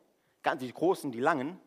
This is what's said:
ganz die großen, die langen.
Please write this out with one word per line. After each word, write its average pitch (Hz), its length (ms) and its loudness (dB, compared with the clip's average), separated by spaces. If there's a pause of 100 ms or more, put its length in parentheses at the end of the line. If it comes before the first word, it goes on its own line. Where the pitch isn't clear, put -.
(420)
ganz 139 180 0
die 123 120 -6
großen, 160 400 0
die 113 80 -4
langen. 156 460 0